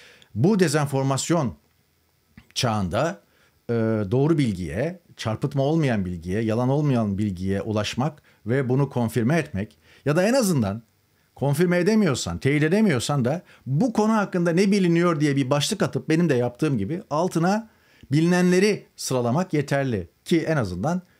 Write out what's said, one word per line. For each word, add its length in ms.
bu 240
dezenformasyon 960
çağında, 680
e, 40
doğru 260
bilgiye, 600
çarpıtma 460
olmayan 420
bilgiye, 360
yalan 280
olmayan 480
bilgiye 440
ulaşmak 600
ve 240
bunu 200
konfirme 480
etmek 400
ya 100
da 80
en 100
azından 500
konfirme 420
edemiyorsan, 600
teyit 260
edemiyorsan 640
da 160
bu 280
konu 200
hakkında 380
ne 200
biliniyor 480
diye 160
bir 140
başlık 320
atıp 280
benim 200
de 40
yaptığım 440
gibi 320
altına 600
bilinenleri 720
sıralamak 580
yeterli 560
ki 160
en 160
azından 440